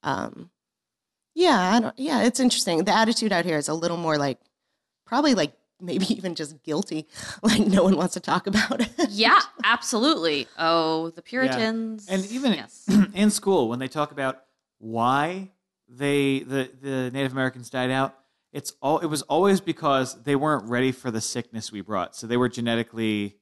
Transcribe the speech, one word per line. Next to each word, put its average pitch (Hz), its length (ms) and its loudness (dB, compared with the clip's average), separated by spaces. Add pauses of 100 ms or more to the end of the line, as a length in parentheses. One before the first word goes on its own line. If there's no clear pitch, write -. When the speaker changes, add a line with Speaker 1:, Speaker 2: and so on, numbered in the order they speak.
Speaker 1:
Um, 135 480 -6 (840)
yeah, 320 240 4
I 185 220 4
don't, - 180 -4
yeah, 262 260 0
it's 247 160 2
interesting. 185 440 2
The - 80 2
attitude 220 400 2
out 170 140 0
here 165 100 0
is 147 120 -2
a 147 60 -2
little 170 220 -4
more, 160 220 0
like, 139 200 -2 (680)
probably, 277 280 2
like, 156 180 0 (280)
maybe 180 260 -2
<laughs> - 100 -4
even 180 180 -6
just 156 300 -10
guilty. 156 420 -4 (180)
<laughs> - 180 -14
Like, - 240 2
no 190 180 4
one 190 120 4
wants 170 180 -2
to 180 60 -8
talk 170 280 -2
about 220 320 0
it. 220 100 -2 (200)
Speaker 2:
Yeah, 220 300 4 (240)
absolutely. 208 840 0 (100)
Oh, 165 520 0
the 170 140 -20
Speaker 3:
Yeah. - 60 -20
Speaker 2:
Puritans. 226 800 -4
Speaker 3:
And 190 180 -2
even 240 280 -2
Speaker 2:
Yes. - 320 -12 (140)
Speaker 3:
<clears throat> - 140 4
in 208 160 4
school, 180 380 2
when 120 100 -4
they 131 100 -6
talk 147 240 -4
about 135 300 -4 (360)
why 139 760 -2 (360)
they, 139 520 0
the, 127 300 -6 (120)
the 131 280 -4
Native 135 220 -4
Americans 127 380 -4
died 127 200 -2
out, 131 240 -2 (380)
it's - 300 -12
all, 147 160 2
it 170 80 -4
was 151 160 -4
always 190 400 2
because 139 600 -2
they 143 120 0
weren't 139 320 -2
ready 123 240 0
for 127 180 -8
the 110 120 -4
sickness - 500 -8
we 104 80 -10
brought. 92 340 -6
So - 120 -14
they 120 100 0
were 123 140 2
genetically 113 920 -2